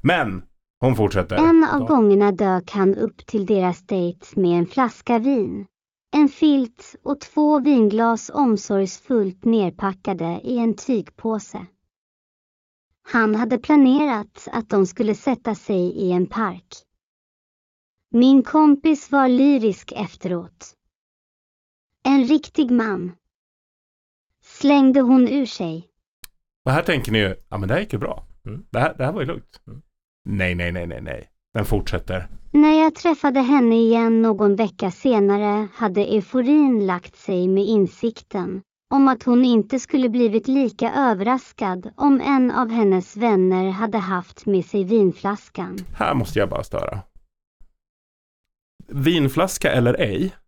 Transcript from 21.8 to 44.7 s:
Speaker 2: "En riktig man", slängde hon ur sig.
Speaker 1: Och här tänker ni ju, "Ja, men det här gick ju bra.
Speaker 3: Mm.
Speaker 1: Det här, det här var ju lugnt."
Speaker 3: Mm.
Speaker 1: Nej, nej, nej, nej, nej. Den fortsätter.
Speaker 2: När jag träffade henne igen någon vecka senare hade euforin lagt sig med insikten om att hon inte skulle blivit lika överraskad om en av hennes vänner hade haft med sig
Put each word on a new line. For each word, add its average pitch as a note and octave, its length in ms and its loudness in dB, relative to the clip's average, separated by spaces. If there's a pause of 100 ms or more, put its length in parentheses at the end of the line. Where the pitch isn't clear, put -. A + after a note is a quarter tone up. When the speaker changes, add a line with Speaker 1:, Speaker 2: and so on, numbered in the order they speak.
Speaker 2:
"En C4+ 200 4
riktig D4 460 0
man", G3 400 -2 (1300)
slängde C#4 560 2
hon B3+ 260 4
ur C4 180 -2
sig. E3+ 420 -10 (800)
Speaker 1:
Och C3 60 0
här D#3 120 0
tänker C3 280 -2
ni A2 80 2
ju, F#2+ 160 0 (140)
"Ja, F2+ 80 -10
men G2 100 -4
det A2+ 60 -2
här F3+ 80 -2
gick G#3 120 -8
ju G#2+ 60 -6
bra. - 240 -10 (220)
Speaker 3:
Mm. - 240 -14
Speaker 1:
Det A2+ 100 -6
här, C#3+ 180 -2
det C3 80 -4
här D3 60 -4
var G3 100 -8
ju B2+ 60 -6
lugnt." - 400 -14
Speaker 3:
Mm. B2 140 -20 (440)
Speaker 1:
Nej, F#2 300 -4
nej, F2 160 -4
nej, F2 160 -8
nej, C2 140 -12
nej. - 280 -14 (240)
Den G#2 120 -2
fortsätter. F#2 640 -4 (240)
Speaker 2:
När D#4 320 4
jag D#4 120 2
träffade C#4+ 460 0
henne A#3+ 340 4
igen A3+ 460 4
någon G#3 340 2
vecka G3 360 -4
senare G#3 840 0
hade G3+ 300 -2
euforin B3 800 2
lagt F3+ 320 -6
sig F3+ 300 -2
med G3 180 2
insikten G3 960 -2 (320)
om C4+ 140 4
att B3 160 0
hon B3 220 2
inte A#3+ 340 0
skulle B3+ 300 -2
blivit A3 380 0
lika C4 460 -2
överraskad G#3+ 1040 -4
om C#4 240 2
en B3+ 300 2
av A#3+ 180 -2
hennes G3+ 480 0
vänner F#3+ 520 2
hade G#3+ 280 -6
haft F#3 480 -8
med F#3+ 200 0
sig G3 180 -4